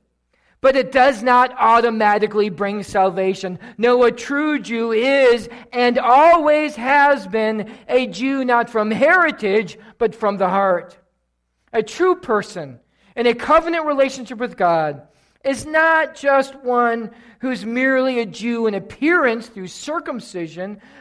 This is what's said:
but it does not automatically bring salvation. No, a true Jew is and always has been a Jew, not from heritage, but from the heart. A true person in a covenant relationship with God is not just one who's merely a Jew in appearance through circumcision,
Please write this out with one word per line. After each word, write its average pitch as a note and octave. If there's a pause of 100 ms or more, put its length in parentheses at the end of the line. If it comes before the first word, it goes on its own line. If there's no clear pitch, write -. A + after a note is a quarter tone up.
(600)
but C4+
it B3+
does B3+
not B3
automatically G#3+
bring G3+
salvation. F#3+ (200)
No, B3
a A#3+
true C#4+
Jew A3+
is A#3+ (240)
and B3
always D4+
has C#4
been G#3+ (200)
a B3+
Jew, C4
not A#3+
from A3
heritage, A3 (220)
but A#3
from G3+
the F#3+
heart. F#3+ (760)
A A3
true F4
person G3 (380)
in A#3
a A#3
covenant E4
relationship C4+
with B3
God D#3+ (400)
is C4+
not D#4+
just C#4
one A#3+ (280)
who's A#3+
merely C4
a A#3
Jew A3+
in G#3
appearance C4
through F#3
circumcision, G3+ (200)